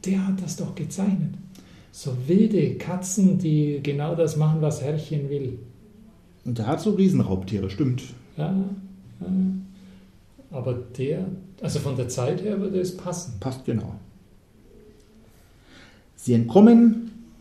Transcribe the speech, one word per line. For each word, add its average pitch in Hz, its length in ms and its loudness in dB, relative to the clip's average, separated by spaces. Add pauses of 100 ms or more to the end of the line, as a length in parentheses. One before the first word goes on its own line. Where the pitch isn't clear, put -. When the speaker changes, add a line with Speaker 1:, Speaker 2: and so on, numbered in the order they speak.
Speaker 1:
Der 190 200 0
hat 190 160 -2
das 160 160 -8
doch - 200 -8
gezeichnet. 175 540 -2 (600)
So - 220 -8 (160)
wilde 185 480 4
Katzen, 185 640 2
die 151 440 2
genau 147 320 -2
das 160 220 2
machen, 156 260 2
was 139 200 0
Herrchen 143 480 -4
will. 135 280 -4 (840)
Speaker 2:
Und 120 140 -4
der 107 100 -2
hat 156 120 -2
so 220 120 0
Riesenraubtiere, 104 800 2
stimmt. 127 320 -2 (340)
Speaker 1:
Ja, 160 180 -2 (680)
ja. 180 60 -10 (1300)
Aber 127 220 -4 (220)
der, 147 280 -4 (360)
also - 200 -2
von 135 160 -4
der 120 120 -4
Zeit 160 360 -2
her 202 160 -2
würde 185 200 -2
es - 160 -4
passen. - 440 -8
Speaker 2:
Passt 127 240 -8
genau. 98 300 -4 (2250)
Sie - 180 0
entkommen, 208 760 8 (300)